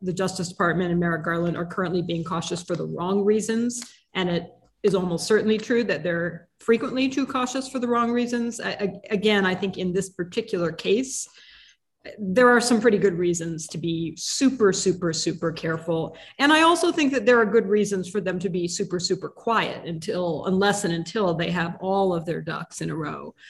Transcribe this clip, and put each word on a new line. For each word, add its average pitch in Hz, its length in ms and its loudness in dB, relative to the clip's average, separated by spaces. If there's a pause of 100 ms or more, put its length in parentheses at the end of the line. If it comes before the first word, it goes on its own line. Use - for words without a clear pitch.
the 180 120 -4
Justice 185 360 -2
Department 175 400 0
and 175 100 2
Merrick 165 240 0
Garland 170 340 -2
are 170 80 -4
currently 180 360 -2
being 170 220 -4
cautious 170 400 -6
for 175 120 -4
the 160 100 -6
wrong 180 380 -2
reasons. 226 600 0 (320)
And 180 140 0
it 170 220 -2 (300)
is 196 140 2
almost 180 320 -2
certainly 214 300 4
true 233 260 0
that 180 200 -2
they're 170 440 -4 (120)
frequently 254 480 2
too 262 200 -2
cautious 254 420 -4
for 269 100 -6
the 240 80 -2
wrong 240 240 2
reasons. 240 480 -2
I, 196 120 -6
I, 202 220 -4 (180)
again, 208 340 2
I 185 80 2
think 185 240 -4
in 180 160 -2
this 190 160 -2
particular 180 640 -4
case, 202 560 -2 (920)
there 214 300 4
are 240 120 6
some 233 180 4
pretty 208 200 4
good 175 180 2
reasons 170 480 -2
to - 140 -10
be 165 360 -4
super, 254 560 2
super, 175 400 0
super 165 400 -2
careful. 165 640 -4 (220)
And 285 160 4
I 311 80 6
also 339 300 4
think 294 220 2
that 226 120 0
there 240 140 8
are 226 80 6
good 208 180 4
reasons 202 420 0
for 202 140 -4
them 180 160 -2
to 185 120 -2
be 175 180 -2
super, 180 320 -4
super 175 280 -4
quiet - 600 -2
until, 170 580 -4
unless 196 380 2
and 175 100 0
until 170 400 -2
they 165 160 -2
have 170 300 -4
all 190 340 0
of 165 140 -4
their 160 140 -4
ducks 160 400 -10
in 160 100 -6
a 147 40 -6
row. 151 380 -10 (160)